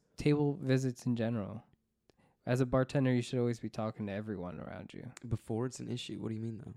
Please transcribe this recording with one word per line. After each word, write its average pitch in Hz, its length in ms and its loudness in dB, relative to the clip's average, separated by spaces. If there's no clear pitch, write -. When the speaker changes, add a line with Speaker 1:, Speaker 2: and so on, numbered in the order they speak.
Speaker 1:
table 147 420 4
visits 131 460 2
in 120 100 2
general. 113 480 -2
As 127 140 4
a 131 60 6
bartender, 131 480 4
you 120 80 4
should 127 160 -2
always 120 200 2
be 110 120 -4
talking 110 360 -2
to 101 60 -4
everyone 98 480 -4
around - 320 -10
you. - 180 -12
Speaker 2:
Before 113 380 -2
it's 127 160 -6
an 120 100 -8
issue? 113 300 -6
What 110 80 -4
do 113 60 -2
you 110 80 -6
mean, 113 160 -6
though? - 180 -12